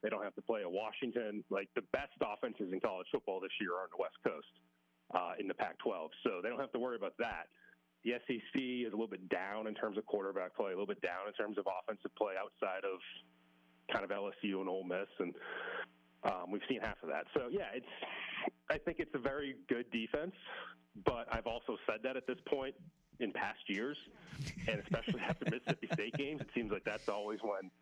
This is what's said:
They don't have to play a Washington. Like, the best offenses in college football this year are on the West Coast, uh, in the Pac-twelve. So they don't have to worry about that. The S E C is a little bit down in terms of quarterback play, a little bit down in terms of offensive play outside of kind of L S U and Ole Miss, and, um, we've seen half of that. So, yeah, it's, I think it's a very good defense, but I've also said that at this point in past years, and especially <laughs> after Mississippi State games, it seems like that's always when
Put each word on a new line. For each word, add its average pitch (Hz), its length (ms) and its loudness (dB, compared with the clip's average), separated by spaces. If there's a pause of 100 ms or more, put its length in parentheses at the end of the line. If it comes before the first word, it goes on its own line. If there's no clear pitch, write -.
They 110 80 4
don't 104 120 2
have 101 120 -2
to - 80 -10
play 110 200 2
a 90 60 0
Washington. 107 800 0
Like, 98 260 0
the - 80 2 (100)
best 139 280 0
offenses 107 520 0
in 92 80 0
college 95 300 0
football 95 300 0
this 92 180 -4
year 92 140 0
are 92 120 0
on 87 60 -10
the 87 60 -14
West 92 200 0 (100)
Coast, 82 260 -2 (640)
uh, 90 240 2
in 95 100 -2
the 92 60 0
Pac-twelve. 82 560 -2 (120)
So 98 200 2
they 107 80 0
don't 120 100 -2
have 135 120 -2
to 127 60 0
worry 120 180 0
about 95 240 -2
that. 101 280 -2 (560)
The 117 80 4
S 120 160 2
E 117 140 2 (100)
C 123 340 2
is 107 60 -2
a 104 40 0
little 113 120 2
bit 92 220 -6
down 101 360 0
in 107 80 -2
terms 104 220 0
of 107 80 0
quarterback 95 520 2
play, 107 100 2
a 92 100 0
little 98 100 2
bit 98 140 -2
down 90 260 0
in 104 60 -4
terms 107 240 0
of 98 80 2
offensive 95 520 -2
play 101 220 2
outside 95 460 -2
of 92 160 0 (920)
kind 104 140 2
of 92 60 -2
L 101 180 2
S 98 140 -4
U 95 180 4
and 95 80 2
Ole 92 160 2
Miss, 90 240 2 (120)
and, 90 140 2 (880)
um, 92 260 2
we've 101 180 0
seen 120 140 2
half 107 200 -2
of 82 60 -6
that. 76 160 0 (100)
So, 127 160 4
yeah, 175 240 0
it's, 123 120 -4 (840)
I 151 80 4
think 160 200 -2
it's 160 160 -2
a 147 40 4
very 135 380 0 (120)
good 117 220 2
defense, 147 440 0 (680)
but 117 260 4
I've 117 160 0
also 117 300 0 (120)
said 110 140 2
that 131 140 0
at 127 100 -4
this - 200 0
point 135 280 2 (460)
in 110 120 2
past - 360 0
years, 113 280 0 (720)
and 107 120 4
especially 131 400 2
<laughs> 98 60 0
after - 240 2
Mississippi - 440 0
State 202 200 -2
games, 143 280 0
it 139 120 -8
seems 113 180 2
like 98 120 0
that's 107 240 0
always 104 340 0
when 98 280 0 (120)